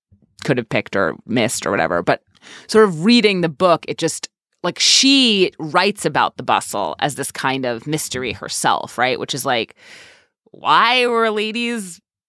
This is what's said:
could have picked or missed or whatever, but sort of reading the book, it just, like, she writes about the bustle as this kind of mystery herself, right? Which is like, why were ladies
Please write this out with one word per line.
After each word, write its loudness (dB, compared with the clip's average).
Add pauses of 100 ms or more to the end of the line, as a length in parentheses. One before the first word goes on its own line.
(460)
could 2
have -6
picked -4
or 0 (120)
missed -2
or -2
whatever, 0
but -2 (440)
sort 6
of -2
reading 4
the 0
book, 2
it -6
just, -4 (340)
like, -6
she 4
writes 0
about 0
the -10
bustle -2
as -2
this -6
kind -4
of -6
mystery -6
herself, -4
right? 0
Which -6
is -6
like, -2 (760)
why 2
were 2
ladies -4 (300)